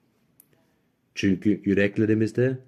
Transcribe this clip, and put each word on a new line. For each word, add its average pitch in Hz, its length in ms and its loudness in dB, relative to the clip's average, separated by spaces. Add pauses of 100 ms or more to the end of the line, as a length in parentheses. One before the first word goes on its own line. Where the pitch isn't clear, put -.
(1160)
Çünkü 98 500 0
yüreklerimizde 110 1040 0